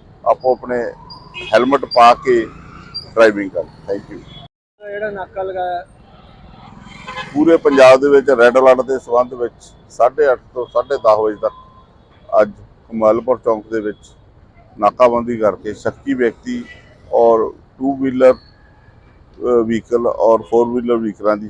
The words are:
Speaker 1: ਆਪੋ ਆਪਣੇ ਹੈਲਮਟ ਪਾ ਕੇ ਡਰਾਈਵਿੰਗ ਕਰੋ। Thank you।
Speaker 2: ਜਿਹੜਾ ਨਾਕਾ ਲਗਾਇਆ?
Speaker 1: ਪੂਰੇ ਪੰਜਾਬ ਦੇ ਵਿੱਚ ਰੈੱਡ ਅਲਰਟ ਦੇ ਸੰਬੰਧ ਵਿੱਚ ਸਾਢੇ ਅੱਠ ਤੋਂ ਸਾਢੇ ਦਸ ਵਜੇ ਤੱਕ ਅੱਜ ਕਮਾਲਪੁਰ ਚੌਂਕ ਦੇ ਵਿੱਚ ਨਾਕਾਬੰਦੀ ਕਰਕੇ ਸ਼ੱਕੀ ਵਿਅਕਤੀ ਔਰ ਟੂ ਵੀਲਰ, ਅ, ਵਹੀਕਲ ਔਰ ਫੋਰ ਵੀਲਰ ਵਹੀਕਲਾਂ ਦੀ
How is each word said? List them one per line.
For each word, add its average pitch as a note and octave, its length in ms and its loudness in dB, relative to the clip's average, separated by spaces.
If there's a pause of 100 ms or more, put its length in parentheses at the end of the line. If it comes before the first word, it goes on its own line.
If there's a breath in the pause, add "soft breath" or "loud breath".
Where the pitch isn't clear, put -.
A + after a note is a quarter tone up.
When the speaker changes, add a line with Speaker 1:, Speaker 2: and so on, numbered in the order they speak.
(260)
Speaker 1:
ਆਪੋ A#2+ 260 0
ਆਪਣੇ B2 320 -6 (720)
ਹੈਲਮਟ B2+ 320 0
ਪਾ A#2+ 280 4
ਕੇ A#2+ 320 0 (720)
ਡਰਾਈਵਿੰਗ G#2 340 2
ਕਰੋ। E2+ 180 -8 (220)
Thank G2+ 220 -10
you। F#2+ 80 -18 (680)
Speaker 2:
ਜਿਹੜਾ G#3 200 -10
ਨਾਕਾ F#3+ 340 -12
ਲਗਾਇਆ? F3+ 420 -8 (1500)
Speaker 1:
ਪੂਰੇ D#3+ 240 4
ਪੰਜਾਬ C3+ 420 6
ਦੇ C#3+ 100 0
ਵਿੱਚ C#3 200 4
ਰੈੱਡ A#2+ 280 2
ਅਲਰਟ C3 240 4
ਦੇ B2+ 180 -6
ਸੰਬੰਧ B2 340 -2
ਵਿੱਚ A#2+ 400 -12 (160)
ਸਾਢੇ C3 440 0
ਅੱਠ A2+ 60 -4 (140)
ਤੋਂ B2 120 -8
ਸਾਢੇ B2 320 -4
ਦਸ A2 220 2
ਵਜੇ G#2+ 160 -2
ਤੱਕ G#2 180 -6 (880)
ਅੱਜ G#2 100 0 (380)
ਕਮਾਲਪੁਰ A2+ 480 -2
ਚੌਂਕ A2 340 -6
ਦੇ A2+ 80 -6
ਵਿੱਚ G#2 320 -10 (680)
ਨਾਕਾਬੰਦੀ A#2+ 580 0
ਕਰਕੇ G#2 360 -4
ਸ਼ੱਕੀ B2+ 400 -8
ਵਿਅਕਤੀ A#2+ 520 -4 (460)
ਔਰ A#2 420 2 (260)
ਟੂ C3+ 180 -4
ਵੀਲਰ, C3 360 2
ਅ, - 1300 -6
ਵਹੀਕਲ A#2 440 -4
ਔਰ A2 340 0
ਫੋਰ A#2 260 0
ਵੀਲਰ A#2+ 280 -4
ਵਹੀਕਲਾਂ G#2+ 420 -4
ਦੀ G#2+ 120 -14